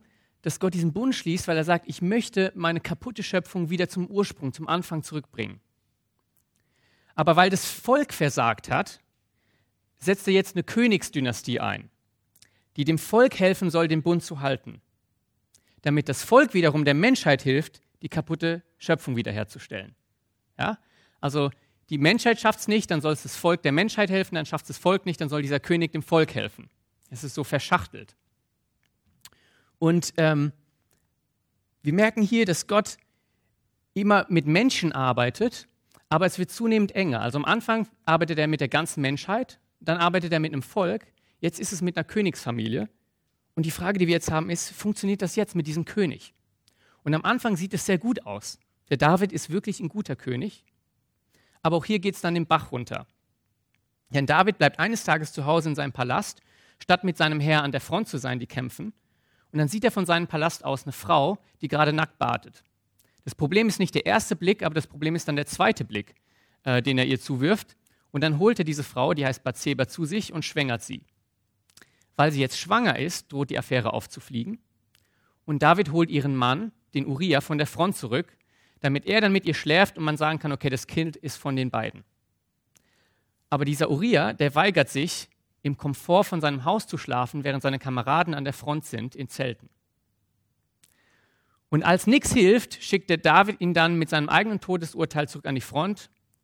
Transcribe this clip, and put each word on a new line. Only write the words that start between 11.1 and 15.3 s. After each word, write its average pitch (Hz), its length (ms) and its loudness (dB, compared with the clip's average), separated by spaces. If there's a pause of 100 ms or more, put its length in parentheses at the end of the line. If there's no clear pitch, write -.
ein, 104 300 -4 (840)
die 143 80 -2
dem 160 140 2
Volk 233 420 4
helfen 185 300 2
soll, 165 180 2
den 156 160 0
Bund 170 200 2
zu 143 180 -12
halten, 131 400 -4 (1040)